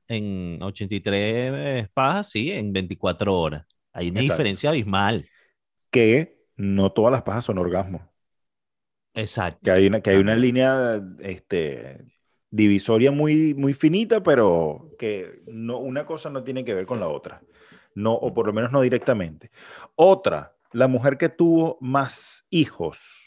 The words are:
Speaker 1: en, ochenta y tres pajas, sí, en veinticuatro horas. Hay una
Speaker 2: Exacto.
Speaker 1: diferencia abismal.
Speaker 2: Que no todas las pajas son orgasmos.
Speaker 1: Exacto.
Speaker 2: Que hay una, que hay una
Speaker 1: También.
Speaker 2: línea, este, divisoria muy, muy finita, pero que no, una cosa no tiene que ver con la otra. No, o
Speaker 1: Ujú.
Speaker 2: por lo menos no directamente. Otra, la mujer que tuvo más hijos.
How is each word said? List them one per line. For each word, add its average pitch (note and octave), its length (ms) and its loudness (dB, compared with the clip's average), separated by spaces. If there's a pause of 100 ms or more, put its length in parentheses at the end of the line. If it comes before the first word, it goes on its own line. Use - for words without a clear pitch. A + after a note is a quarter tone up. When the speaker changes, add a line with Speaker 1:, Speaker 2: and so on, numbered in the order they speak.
Speaker 1:
en, F#2+ 560 -6
ochenta F#2+ 320 -8
y G2 60 -4
tres A#2+ 920 -4
pajas, D#3+ 400 -2
sí, B2 220 -4
en G#2+ 200 -6
veinticuatro F#2+ 680 -2
horas. D#2 280 -4 (260)
Hay F2 180 -6
una G2 100 -4
Speaker 2:
Exacto. C3+ 120 0
Speaker 1:
diferencia C#3 380 -2
abismal. G2+ 580 0 (640)
Speaker 2:
Que B2 480 2 (180)
no G2 360 0
todas A2+ 200 4
las F2 100 0
pajas A2+ 220 -6
son G2 140 -4
orgasmos. F2+ 440 -4 (1120)
Speaker 1:
Exacto. G#2 500 -6
Speaker 2:
Que G2+ 80 2
hay F#2+ 140 6
una, G#2 140 2
que G2+ 100 0
hay G2 80 6
una G2+ 140 4
Speaker 1:
También. A2+ 40 2
Speaker 2:
línea, B2 680 2 (180)
este, D2 840 -8 (460)
divisoria A2 600 4
muy, D3+ 440 2
muy C#3 200 0
finita, G3+ 480 0
pero F#2 760 2
que F#2 480 -8
no, A2+ 320 -8
una C3+ 280 -8
cosa D#3 240 -10
no C3 140 -10
tiene B2+ 200 -8
que A2+ 100 -4
ver F#2 120 -4
con A#2+ 140 -6
la F2 80 -4
otra. - 340 -12 (520)
No, G#2+ 200 -2
o A#2 140 -2
Speaker 1:
Ujú. F#2+ 60 -8
Speaker 2:
por A2+ 120 0
lo G#2 60 -2
menos A#2 180 -2
no C#3 100 2
directamente. A2+ 680 -2 (460)
Otra, D#3+ 580 4 (180)
la B2 140 4
mujer C3 320 2
que E3+ 100 0
tuvo E3 520 2
más - 680 -6
hijos. G2+ 500 -2 (260)